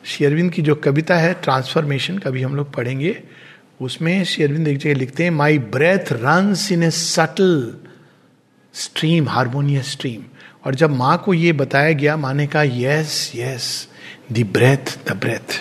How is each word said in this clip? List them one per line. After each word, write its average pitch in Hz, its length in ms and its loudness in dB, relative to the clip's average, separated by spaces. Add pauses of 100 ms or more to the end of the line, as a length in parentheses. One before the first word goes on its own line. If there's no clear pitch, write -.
श्री - 200 -2
अरविंद 165 260 2
की 165 100 -2
जो 147 140 4
कविता 151 400 2
है 170 180 2
ट्रांसफॉर्मेशन, 143 840 -2
कभी 131 240 -4
हम 131 140 -4
लोग 143 180 -6
पढ़ेंगे, 135 500 -4 (580)
उसमें 165 420 -2
श्री - 200 -2
अरविंद 151 240 0
एक 143 100 0
जगह 147 160 0
लिखते 131 300 -2
हैं, 175 80 2
"My 151 280 4
breath 151 480 0
runs 165 640 0
in 170 100 2
a 165 100 4
subtle 160 720 0 (1120)
stream, 160 520 0
harmonious 135 580 0
stream।" 113 360 -8 (440)
और 135 100 -2
जब 156 140 4
माँ 139 280 2
को 185 160 0
ये 170 200 2
बताया 139 380 2
गया, 147 260 2
माँ 135 160 -4
ने 143 140 0
कहा, 151 160 2
"Yes, 139 720 -2
yes, 123 520 -8 (460)
the 110 120 2 (100)
breath, 135 420 4 (100)
the 101 80 -4
breath।" - 460 -6